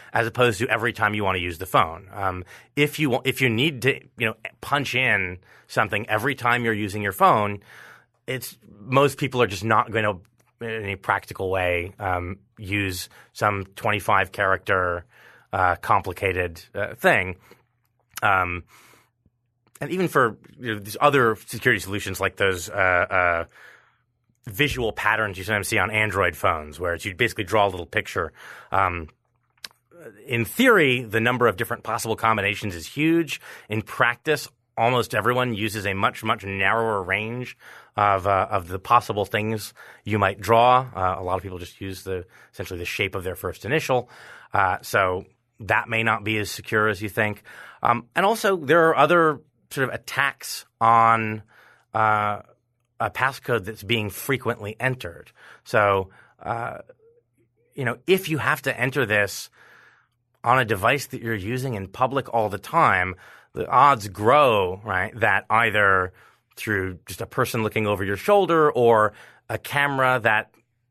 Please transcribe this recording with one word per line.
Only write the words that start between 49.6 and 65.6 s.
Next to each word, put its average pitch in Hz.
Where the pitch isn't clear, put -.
sort 131
of -
attacks -
on, 113
uh, 107
a 110
passcode 127
that's 104
being 104
frequently 113
entered. 127
So, 101
uh, 117
you 135
know, 123
if 185
you 156
have 131
to 135
enter 131
this 104
on 123
a 127
device 113
that -
you're 113
using 120
in 98
public 127
all 110
the 98
time, 95
the -
odds 131
grow, 104
right, 92
that 104
either 101